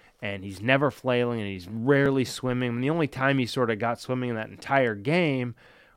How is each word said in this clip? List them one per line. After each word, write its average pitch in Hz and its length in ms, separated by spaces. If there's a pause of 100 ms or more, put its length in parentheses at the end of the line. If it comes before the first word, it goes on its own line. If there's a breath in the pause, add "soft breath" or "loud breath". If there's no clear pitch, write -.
(220 soft breath)
and 101 200
he's 98 200
never 135 280
flailing, 123 500
and 104 80
he's 92 200
rarely 135 560
swimming. 123 460
I - 20
mean, 120 80
the 131 100
only 160 180
time 135 300
he 127 80
sort 120 240
of 110 80
got 117 220
swimming 127 300
in 117 60
that 110 120
entire 117 460
game 131 600 (420 soft breath)